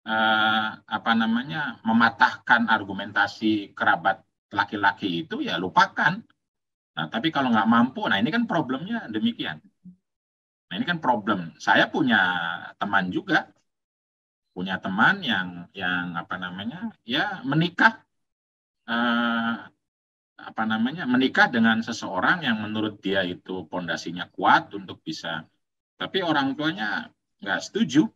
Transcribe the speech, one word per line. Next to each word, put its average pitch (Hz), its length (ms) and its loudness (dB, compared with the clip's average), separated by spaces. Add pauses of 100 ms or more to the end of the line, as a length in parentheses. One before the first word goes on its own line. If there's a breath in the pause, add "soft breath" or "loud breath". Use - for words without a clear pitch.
eh, 110 680 2 (120)
apa 110 320 -2
namanya, 120 720 0
mematahkan 123 880 4
argumentasi 104 1040 -2
kerabat 95 480 0 (240)
laki-laki 98 800 -2
itu, 269 160 -6
ya 90 160 -2
lupakan. 190 640 2 (720)
Nah, 80 160 -4
tapi 117 160 -2
kalau 139 240 0
nggak 107 160 4
mampu, 120 400 2
nah - 80 2
ini 135 160 0
kan 233 160 0
problemnya 170 640 -4
demikian. 160 480 -4 (1080)
Nah, 85 60 -12
ini 117 140 -4
kan 170 160 -2
problem. 101 560 0
Saya - 320 4
punya 123 280 4 (600)
teman 98 320 0
juga, - 400 -2 (1040)
punya 92 240 -6
teman 127 400 2
yang, 92 560 -4
yang 90 400 -4
apa - 240 -8
namanya, 113 640 -10
ya 185 400 -4
menikah, - 560 2 (880)
eh, 117 680 0 (840)
apa - 240 -8
namanya, 120 400 -2
menikah 131 480 4
dengan 113 320 4
seseorang 120 640 -2
yang 113 160 2
menurut 104 400 -4
dia 95 240 2
itu 87 400 -8
pondasinya 85 640 -6
kuat 117 400 4
untuk 101 320 -12
bisa, 82 400 -8 (560)
tapi - 240 -2
orang 139 320 0
tuanya 147 560 -4 (320)
nggak - 160 -2
setuju. 196 560 2